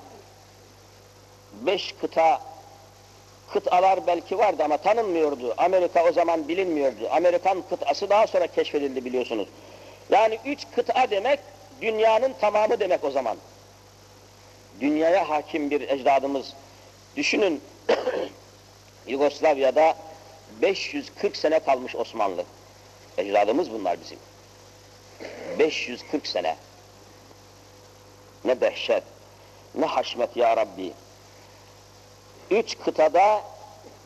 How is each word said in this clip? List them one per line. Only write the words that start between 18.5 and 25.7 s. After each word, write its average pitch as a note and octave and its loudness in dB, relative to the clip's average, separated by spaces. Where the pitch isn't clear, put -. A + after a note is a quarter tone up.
Yugoslavya'da C#3 2
beş F#3 0
yüz C#3+ -8
kırk - -4
sene D#3 2
kalmış C3 -2
Osmanlı. G2 -4
Ecdadımız G#2 2
bunlar F#2+ -4
bizim. - -18
Beş - 0